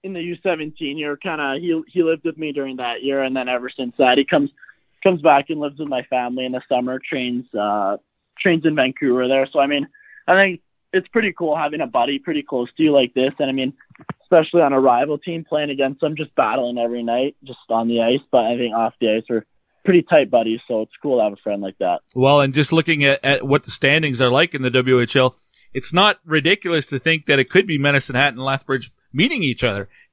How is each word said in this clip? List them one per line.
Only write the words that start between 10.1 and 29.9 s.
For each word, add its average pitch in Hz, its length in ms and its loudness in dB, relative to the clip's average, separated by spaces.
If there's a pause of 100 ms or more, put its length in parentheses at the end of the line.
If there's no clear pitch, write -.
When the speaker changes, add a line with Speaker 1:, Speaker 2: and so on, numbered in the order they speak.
Speaker 1:
I 180 60 6
think 190 260 2 (320)
it's 185 160 -2
pretty 214 240 -2
cool 156 240 -2
having 151 240 -4
a 131 80 -4
buddy 131 320 -2
pretty 143 240 -6
close 120 320 -4
to 160 80 2
you 151 80 4
like 131 220 2
this, 131 260 0
and, 135 100 0
I - 20 -4
mean, 135 200 -4 (500)
especially 170 400 4
on 139 100 2
a 135 80 2
rival 135 380 2
team, 165 260 -10
playing 151 260 -4
against 135 300 -4
them, 160 140 -2
just 151 220 -8
battling 120 420 0
every 117 240 -4
night, 123 400 -2
just 135 160 -18 (100)
on 117 200 0
the 117 120 0
ice, 123 200 2 (100)
but 120 140 4
I 120 120 -2
think 117 200 -4
off 113 240 -2
the 110 160 2
ice 110 120 -4
we're 113 160 -2 (420)
pretty 180 160 6
tight 139 280 4
buddies, 113 380 2
so 110 140 -2
it's - 100 -10 (100)
cool 135 140 0
to 110 80 2
have 104 80 -2
a 98 40 -14
friend 101 260 -6
like 98 160 -10
that. 87 220 -2 (140)
Speaker 2:
Well, 139 280 4
and 135 100 0
just 147 200 0
looking 160 320 2
at, 139 200 2
at 135 220 0
what 143 160 2
the - 80 -18
standings 143 500 0
are 123 100 4
like 151 240 2
in 139 60 -6
the 127 80 -2
W 127 320 2
H 120 160 -2
L, 127 200 2 (360)
it's 135 220 -8
not 196 320 2
ridiculous 160 600 -2
to 139 120 -6
think 160 260 -2
that 143 140 2
it 131 100 0
could 214 180 2
be 156 120 -2
Medicine 139 380 0
Hat 135 180 0
and 127 80 -12
Lethbridge 135 500 -4 (200)
meeting 233 300 0
each 127 220 -2
other 101 240 -4 (240)